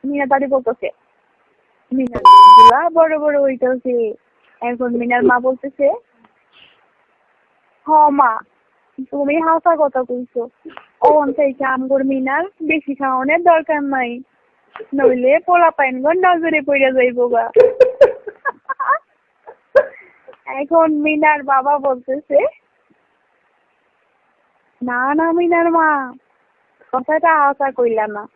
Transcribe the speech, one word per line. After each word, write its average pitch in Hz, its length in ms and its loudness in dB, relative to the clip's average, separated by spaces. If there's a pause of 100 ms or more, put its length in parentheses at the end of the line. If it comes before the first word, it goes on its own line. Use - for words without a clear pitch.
(180)
মিনা 285 80 -2
দাদি 269 200 -2
বলতেছে, 254 440 -4 (1040)
মিনার 247 300 -6
দুধগুলা 988 640 8
বড় 320 300 2
বড় 294 220 0
হইতাছে। 254 720 -2 (480)
এখন 240 340 -6
মিনার 240 280 -2
মা 247 160 2
বলতেছে, 262 480 -4 (2000)
"হ 302 220 4
মা, 262 280 0 (760)
তুমি 285 300 -4
হাসা 330 380 0
কথা 269 240 -2
কইছো। 247 460 -10 (520)
অন 285 320 2
থেকে 277 300 -2
আমগর 262 400 -2
মিনার 269 420 -4 (160)
বেশি 302 340 -4
খাওয়ানোর 269 480 -2
দরকার 320 400 0
নাই, 254 360 -6 (760)
নইলে 269 440 2
পোলা 349 300 2
পাইনগণ 277 480 -2
নজরে 330 440 0
পইড়া 269 300 0
যাইবো 247 360 0
গা।" 233 240 -2 (3000)
এখন 294 460 -2
মিনার 302 520 -2
বাবা 277 340 -2
বলতেছে, 269 600 -6 (2500)
"না, 247 320 -4
না 330 180 0
মিনার 339 400 0
মা, 302 420 0 (760)
কথাটা 302 480 0
হাসা 277 320 -2
কইলা 226 360 -2
না। 208 280 -12